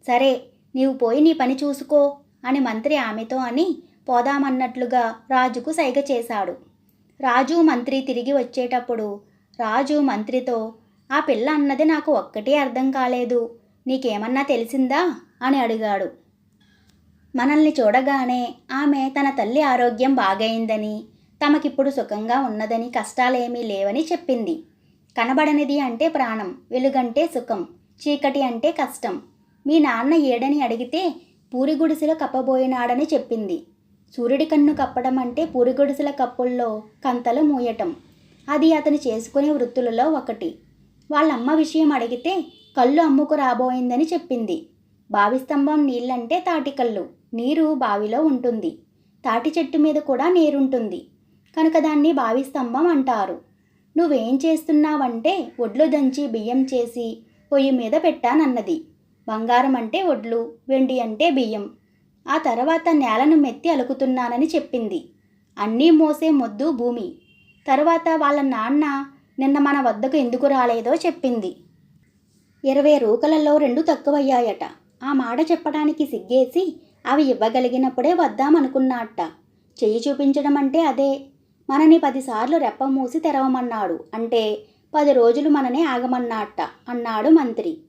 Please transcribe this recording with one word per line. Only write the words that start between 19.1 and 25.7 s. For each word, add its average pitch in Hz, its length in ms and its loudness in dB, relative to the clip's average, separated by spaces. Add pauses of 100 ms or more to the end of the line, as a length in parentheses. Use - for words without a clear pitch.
తన 269 100 2
తల్లి 262 320 0
ఆరోగ్యం 247 540 2
బాగయిందని, 220 880 -2 (420)
తమకిప్పుడు 285 440 2
సుఖంగా 226 500 -2
ఉన్నదని, 226 600 -4
కష్టాలేమీ 240 640 -2
లేవని 208 480 -2
చెప్పింది. 226 520 -4 (540)
కనబడనిది 285 640 2